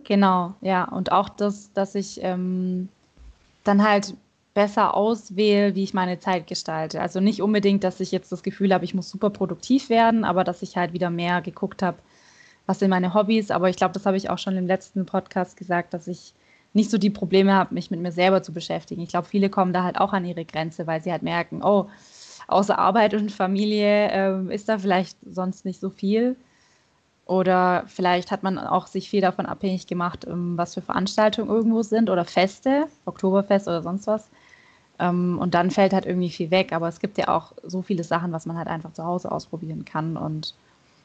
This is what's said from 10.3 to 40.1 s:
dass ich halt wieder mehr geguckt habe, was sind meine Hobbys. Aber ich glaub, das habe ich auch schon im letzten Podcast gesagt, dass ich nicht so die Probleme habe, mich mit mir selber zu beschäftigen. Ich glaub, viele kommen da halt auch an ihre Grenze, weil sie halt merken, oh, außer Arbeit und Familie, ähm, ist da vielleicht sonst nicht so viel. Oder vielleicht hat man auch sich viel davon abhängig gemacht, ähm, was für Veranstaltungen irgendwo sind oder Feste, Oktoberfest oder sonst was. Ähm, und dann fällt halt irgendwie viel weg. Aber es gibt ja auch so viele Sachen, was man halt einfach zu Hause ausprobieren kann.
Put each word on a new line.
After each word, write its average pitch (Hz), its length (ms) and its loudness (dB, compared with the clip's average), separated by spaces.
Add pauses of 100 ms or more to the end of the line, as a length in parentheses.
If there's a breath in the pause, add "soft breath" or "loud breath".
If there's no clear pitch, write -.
dass 175 200 -2
ich - 140 -8
halt 175 160 -2
wieder 175 160 -2
mehr 175 320 -2
geguckt 190 420 -8
habe, 170 140 -2 (680 soft breath)
was 190 140 -2
sind 196 100 4
meine 180 240 2
Hobbys. 214 380 2
Aber 180 180 2
ich 180 80 -2
glaub, 214 160 2
das 202 120 -8
habe 190 120 2
ich 196 120 -4
auch 175 100 -2
schon 190 180 -4
im 180 100 -2
letzten 190 380 -2
Podcast 185 520 -4
gesagt, 175 360 -2
dass 165 140 -8
ich - 260 -12 (400 soft breath)
nicht 214 180 2
so 226 60 2
die 196 140 2
Probleme 196 420 4
habe, 185 200 2
mich - 180 -6
mit 165 100 -6
mir 175 100 -4
selber 185 320 4
zu 165 100 -14
beschäftigen. 165 500 -8
Ich 175 60 -10
glaub, 180 180 -2
viele 196 220 0
kommen 185 240 0
da 180 100 0
halt 180 160 -2
auch 196 140 0
an 185 120 -2
ihre 170 200 -8
Grenze, 160 420 -6
weil 160 160 -2
sie 180 80 -4
halt 160 120 -4
merken, 170 400 -4
oh, 202 260 2 (580 loud breath)
außer 196 320 2
Arbeit 208 340 4
und 214 180 -2
Familie, 208 800 2
ähm, 190 400 0
ist 208 180 -6
da 220 100 0
vielleicht 190 380 0 (120)
sonst 185 360 -6
nicht 185 160 -6
so 190 100 -6
viel. 220 440 0 (920 soft breath)
Oder 180 640 2
vielleicht 180 440 0
hat 196 120 -4
man 190 140 -2
auch - 300 -2
sich 190 220 -8
viel 202 120 2
davon 185 240 0
abhängig 185 420 -4
gemacht, 180 400 -4
ähm, 175 300 -4
was 175 160 -4
für 180 80 -6
Veranstaltungen 214 680 0
irgendwo 226 340 2
sind 214 260 2
oder 175 160 0
Feste, 269 640 0 (180)
Oktoberfest 196 640 0
oder 170 140 -2
sonst 180 260 -6
was. 214 220 -2 (720 soft breath)
Ähm, 175 400 0
und 175 140 0
dann 175 180 2
fällt 196 220 4
halt 190 120 0
irgendwie 180 260 -2
viel 160 200 -6
weg. 185 220 2
Aber 165 160 -2
es 165 100 -10
gibt 202 180 -6
ja 180 120 0
auch 165 240 -2 (100)
so 185 200 -6
viele 170 200 -2
Sachen, 170 300 -2
was 160 120 -8
man 165 120 -6
halt 165 100 -6
einfach 160 260 -8
zu 165 120 -10
Hause 175 260 -4
ausprobieren 160 540 -8
kann. 160 320 -4